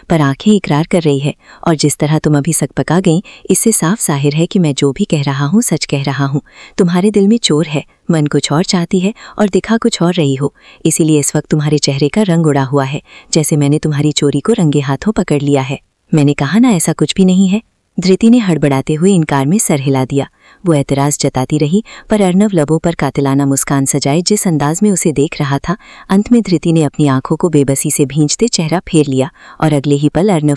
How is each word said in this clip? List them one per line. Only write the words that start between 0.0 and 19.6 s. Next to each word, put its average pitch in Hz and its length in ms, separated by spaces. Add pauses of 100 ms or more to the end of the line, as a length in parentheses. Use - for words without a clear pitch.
पर 165 120
आंखें 143 320
इकरार 160 340
कर 175 140
रही 143 180
है, 143 160 (320)
और 170 80
जिस 147 220
तरह 156 220
तुम 151 180
अभी 143 160
सकपका 151 460
गईं, 175 220 (280)
इससे 220 220
साफ 190 360
जाहिर 143 260
है 160 120
कि 190 140
मैं 156 140
जो 139 180
भी 202 140
कह 151 160
रहा 139 240
हूँ 196 160
सच - 240
कह 139 180
रहा 139 220
हूँ। 139 160 (360)
तुम्हारे 180 340
दिल 196 160
में 233 100
चोर 156 300
है, 147 180 (260)
मन 156 140
कुछ 147 260
और 156 120
चाहती 180 360
है 196 140 (240)
और 214 120
दिखा 208 280
कुछ - 240
और 175 120
रही 143 220
हो, 143 180 (320)
इसीलिए 156 340
इस - 160
वक्त 151 140
तुम्हारे 151 280
चेहरे 139 320
का 214 120
रंग 170 260
उड़ा 139 160
हुआ 135 200
है, 135 180 (320)
जैसे 156 240
मैंने 147 220
तुम्हारी 151 320
चोरी 143 280
को 220 140
रंगे 151 260
हाथों 139 320
पकड़ 156 300
लिया 143 200
है। 131 180 (340)
मैंने 147 200
कहा 147 260
ना 254 100
ऐसा 170 240
कुछ - 220
भी 196 100
नहीं 185 220
है।" 202 140 (380)
धृति 185 300
ने 240 80
हड़बड़ाते 151 560
हुए 180 200
इनकार 147 320
में 170 120
सर 160 220